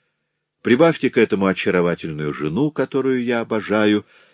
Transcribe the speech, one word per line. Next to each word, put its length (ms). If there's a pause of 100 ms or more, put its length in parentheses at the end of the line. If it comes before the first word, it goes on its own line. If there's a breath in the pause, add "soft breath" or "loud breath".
(600)
Прибавьте 480
к 80
этому 300
очаровательную 880
жену, 360
которую 540
я 160
обожаю 640 (300 soft breath)